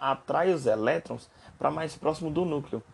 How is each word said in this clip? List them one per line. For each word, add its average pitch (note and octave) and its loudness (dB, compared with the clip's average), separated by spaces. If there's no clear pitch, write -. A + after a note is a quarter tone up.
atrai C#3+ 2
os C#3 -2
elétrons A#2+ 0
pra C#3+ 0
mais D#3 -6
próximo D#3 -2
do D#3 0
núcleo. C#3+ -4